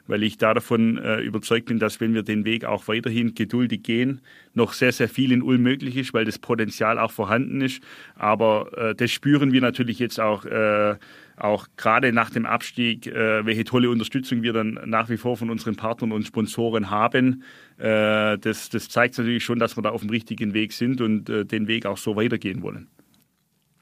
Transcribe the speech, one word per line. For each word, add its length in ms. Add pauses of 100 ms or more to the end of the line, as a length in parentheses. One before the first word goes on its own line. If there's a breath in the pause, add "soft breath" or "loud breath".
weil 160
ich 160
da 160
davon, 460
äh, 220
überzeugt 440
bin, 140
dass 200
wenn 140
wir 80
den 240
Weg 200
auch 220
weiterhin 460
geduldig 480
gehen, 400 (320 soft breath)
noch 200
sehr, 180
sehr 180
viel 220
in 100
Ulm 220
möglich 340
ist, 160
weil 100
das 140
Potenzial 600
auch 100
vorhanden 520
ist. 200 (320 loud breath)
Aber, 640
äh, 160
das 160
spüren 440
wir 80
natürlich 360
jetzt 220
auch, 260
äh, 520 (400 soft breath)
auch 380
gerade 380
nach 160
dem 160
Abstieg, 640
äh, 360
welche 200
tolle 260
Unterstützung 540
wir 100
dann 320
nach 240
wie 80
vor 180
von 140
unseren 280
Partnern 340
und 160
Sponsoren 640
haben. 500 (380 loud breath)
Äh, 580
das, 320
das 180
zeigt 300
natürlich 260
schon, 140
dass 180
wir 60
da 80
auf 120
dem 100
richtigen 420
Weg 200
sind 280
und, 260
äh, 160
den 240
Weg 200
auch 100
so 180
weitergehen 460
wollen. 260 (960)